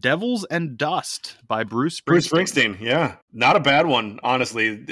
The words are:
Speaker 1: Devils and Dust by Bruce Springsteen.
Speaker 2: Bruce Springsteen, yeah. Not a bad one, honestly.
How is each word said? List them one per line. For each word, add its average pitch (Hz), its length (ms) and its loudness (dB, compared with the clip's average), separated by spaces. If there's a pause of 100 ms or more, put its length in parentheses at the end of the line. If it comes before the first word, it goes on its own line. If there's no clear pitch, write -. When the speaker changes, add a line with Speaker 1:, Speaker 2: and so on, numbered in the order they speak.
Speaker 1:
Devils 190 500 0
and 160 260 -4
Dust - 600 -4 (100)
by 113 160 -2
Bruce 120 380 -2
Springsteen. - 40 -16
Speaker 2:
Bruce 170 240 4
Springsteen, 123 520 0
yeah. 123 360 0 (160)
Not 123 220 4
a - 60 4
bad 143 260 4
one, 113 380 -2
honestly. 117 680 0